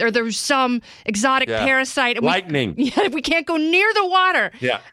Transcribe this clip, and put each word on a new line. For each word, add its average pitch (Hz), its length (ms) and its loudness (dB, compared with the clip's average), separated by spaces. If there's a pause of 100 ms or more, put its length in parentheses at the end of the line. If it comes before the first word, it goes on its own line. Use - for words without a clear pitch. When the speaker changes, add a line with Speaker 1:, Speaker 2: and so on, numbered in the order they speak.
Speaker 1:
or 233 100 2
there 233 140 0
was 220 120 -4
some 254 440 0 (240)
exotic 254 420 0
Speaker 2:
Yeah. 226 160 0
Speaker 1:
parasite. 262 540 0
And 233 80 0
we 156 60 2
Speaker 2:
Lightning. 147 440 -2
Speaker 1:
<laughs> - 20 -6
Yeah, 294 300 0
we 269 140 -6
can't 320 260 -2
go 339 80 -2
near 339 380 2
the 403 120 0
water. 359 540 2
Speaker 2:
Yeah. 123 220 -2 (120)